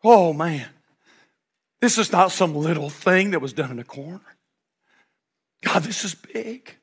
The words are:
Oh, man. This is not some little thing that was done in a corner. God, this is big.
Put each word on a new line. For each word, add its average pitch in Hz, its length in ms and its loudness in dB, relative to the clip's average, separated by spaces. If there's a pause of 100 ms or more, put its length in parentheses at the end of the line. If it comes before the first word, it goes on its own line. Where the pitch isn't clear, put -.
Oh, 202 300 6
man. 151 380 -4 (1120)
This 233 160 2
is 208 160 -2
not 185 180 4
some 165 240 0
little 151 340 -4
thing 185 420 0
that 165 100 -2
was 135 100 -8
done 135 200 -6
in 120 80 -12
a 117 40 -14
corner. 156 540 -18 (1200)
God, - 220 -2
this 214 220 -8
is 175 100 -8
big. - 680 -14